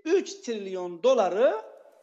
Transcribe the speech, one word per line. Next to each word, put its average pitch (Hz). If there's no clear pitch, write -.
üç 339
trilyon 185
doları 247